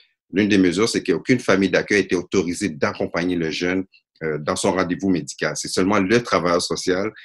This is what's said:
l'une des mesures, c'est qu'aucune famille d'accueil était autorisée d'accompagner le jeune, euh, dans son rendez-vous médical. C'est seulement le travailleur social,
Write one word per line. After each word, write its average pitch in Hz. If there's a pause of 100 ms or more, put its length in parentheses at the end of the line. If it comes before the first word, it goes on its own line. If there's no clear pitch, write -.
(320)
l'une 101
des 98
mesures, 92
c'est 92
qu'aucune 95
famille 98
d'accueil 90
était 92
autorisée 87
d'accompagner 90
le 80
jeune, 90 (380)
euh, 78
dans 85
son 101
rendez-vous 90
médical. 76
C'est -
seulement 101
le 98
travailleur 87
social, 92 (120)